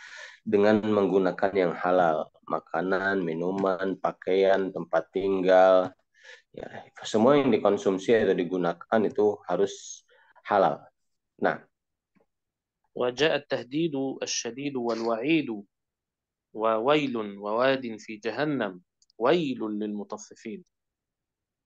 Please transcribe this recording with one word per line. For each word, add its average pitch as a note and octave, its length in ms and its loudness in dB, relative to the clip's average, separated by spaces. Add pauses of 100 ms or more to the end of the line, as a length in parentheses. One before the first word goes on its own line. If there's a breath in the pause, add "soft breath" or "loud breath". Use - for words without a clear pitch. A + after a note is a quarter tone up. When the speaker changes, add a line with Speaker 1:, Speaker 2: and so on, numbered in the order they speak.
(420 loud breath)
Speaker 1:
dengan G#2 400 4
menggunakan G2 720 2
yang F2+ 240 2
halal, F2 480 2 (160)
makanan, F#2 800 -2
minuman, F#2 800 -2
pakaian, F#2+ 720 0
tempat E2 400 -4
tinggal, F#2 800 4 (560 loud breath)
ya, - 160 -14 (380)
semua B2 340 4
yang C3+ 160 2
dikonsumsi G2+ 640 2
atau F#2+ 180 2
digunakan F2+ 680 -2
itu G#2 420 0
harus - 580 -4 (440 soft breath)
halal. F2+ 320 2 (640)
Nah. D#2+ 160 -2 (1400)
Speaker 2:
وجاء C3 480 0
التهديد D3 480 -4 (320)
الشديد C3 480 -6
والوعيد A#2 760 -2 (1000)
وويل A#2 680 0 (220)
وواد B2 460 0 (180)
في A2 160 -14
جهنم A2+ 640 -4 (360)
ويل C3 440 0
للمطففين. G#2 960 -8 (1040)